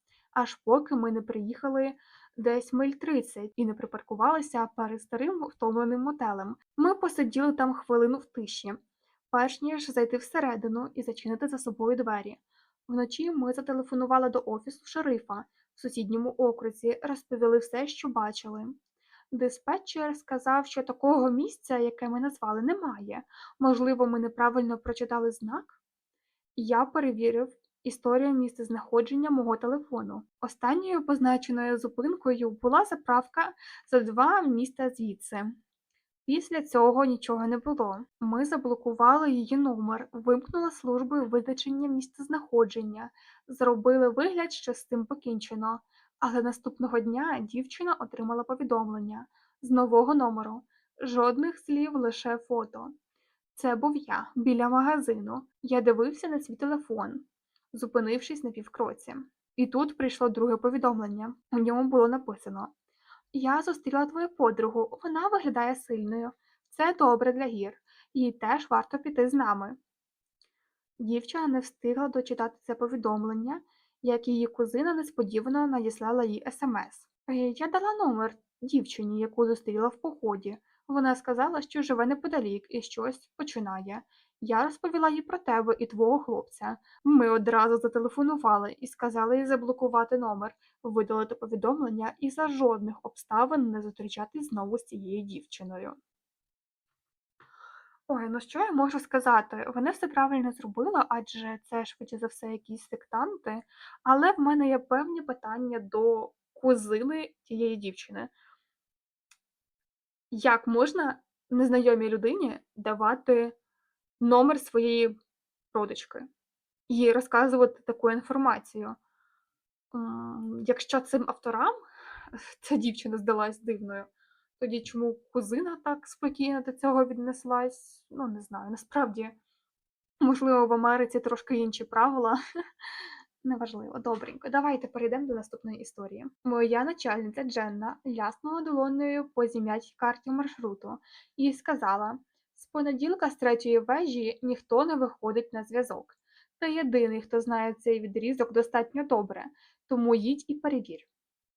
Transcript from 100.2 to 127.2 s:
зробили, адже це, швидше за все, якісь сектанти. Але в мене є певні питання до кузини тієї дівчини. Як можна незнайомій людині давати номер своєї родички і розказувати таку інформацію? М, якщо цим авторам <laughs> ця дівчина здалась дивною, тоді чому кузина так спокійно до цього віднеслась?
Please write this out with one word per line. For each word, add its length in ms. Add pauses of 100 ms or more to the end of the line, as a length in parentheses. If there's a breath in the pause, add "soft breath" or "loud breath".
зробили, 560
адже 560
це, 200
швидше 340
за 80
все, 260
якісь 360
сектанти. 760 (400 loud breath)
Але 300
в 80
мене 280
є 100
певні 440
питання 560
до 540 (200)
кузини 800 (100)
тієї 320
дівчини. 520 (2000 soft breath)
Як 360
можна 520 (320)
незнайомій 580
людині 520 (160)
давати 760 (680)
номер 400
своєї 580 (560)
родички 480 (680)
і 240
розказувати 760
таку 240
інформацію? 880 (1000)
М, 720
якщо 340
цим 280
авторам 460 (580 loud breath)
<laughs> 280
ця 160
дівчина 420
здалась 420
дивною, 440 (540)
тоді 240
чому 320 (180)
кузина 520
так 220
спокійно 540
до 120
цього 320
віднеслась? 1080